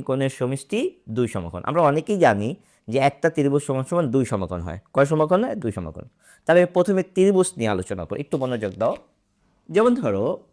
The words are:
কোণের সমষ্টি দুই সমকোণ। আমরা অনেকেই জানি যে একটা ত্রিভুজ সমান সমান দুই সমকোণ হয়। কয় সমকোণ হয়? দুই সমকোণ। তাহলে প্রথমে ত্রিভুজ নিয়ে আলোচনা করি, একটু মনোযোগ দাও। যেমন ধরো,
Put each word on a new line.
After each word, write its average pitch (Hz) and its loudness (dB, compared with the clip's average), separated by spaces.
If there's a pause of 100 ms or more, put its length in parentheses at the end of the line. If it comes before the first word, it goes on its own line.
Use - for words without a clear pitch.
কোণের 135 -2
সমষ্টি 135 -4 (300)
দুই 117 0
সমকোণ। 87 -8
আমরা 160 0
অনেকেই 160 2
জানি 110 4 (400)
যে 117 0
একটা 139 2
ত্রিভুজ 143 0
সমান 131 -4
সমান 170 -2
দুই 131 2
সমকোণ 90 -4
হয়। 85 -8 (140)
কয় 139 4
সমকোণ 156 2
হয়? 226 -6
দুই 117 -4
সমকোণ। 82 -10 (440)
তাহলে 170 6
প্রথমে 180 0
ত্রিভুজ 185 2
নিয়ে 113 -2
আলোচনা 92 -4
করি, 101 -8
একটু 147 -6
মনোযোগ 120 -4
দাও। 123 0 (760)
যেমন 214 2
ধরো, 110 -2 (280)